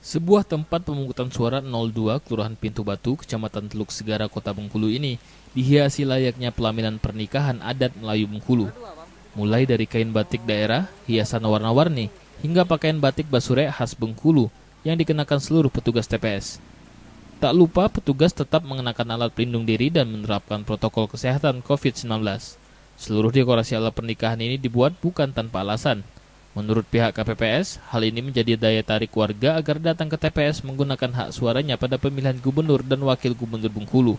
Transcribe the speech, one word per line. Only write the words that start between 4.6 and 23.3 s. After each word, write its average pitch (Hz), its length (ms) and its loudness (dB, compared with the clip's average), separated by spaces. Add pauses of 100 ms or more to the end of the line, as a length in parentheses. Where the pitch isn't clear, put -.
ini 123 320 -2 (320)
dihiasi 139 560 2
layaknya 127 480 0
pelaminan 110 400 -2
pernikahan 110 640 -4
adat 127 400 -2
Melayu 107 320 0
Bengkulu. 120 400 0 (640)
Mulai 110 320 2
dari 117 160 2
kain 113 320 -2
batik 113 320 -2
daerah, 110 400 0 (240)
hiasan 110 320 0
warna-warni, 113 640 2 (320)
hingga 170 240 2
pakaian 156 400 0
batik 143 240 0
basure 135 400 2
khas 131 320 -6
Bengkulu 117 480 4 (400)
yang 165 80 2
dikenakan 151 480 0
seluruh 151 240 4
petugas 120 400 0
T - 80 -2
P 104 240 -2
S. - 240 -12 (800)
Tak 135 80 4
lupa, 180 400 6
petugas 147 400 2
tetap 160 320 0
mengenakan 123 560 -4
alat 117 160 0
pelindung 117 320 0
diri 113 240 2
dan 151 160 2
menerapkan 107 560 -4
protokol 110 480 -2
kesehatan 135 480 -2
covid 139 400 -2
sembilan 113 240 -4
belas. 104 320 -6 (400)
Seluruh 110 400 0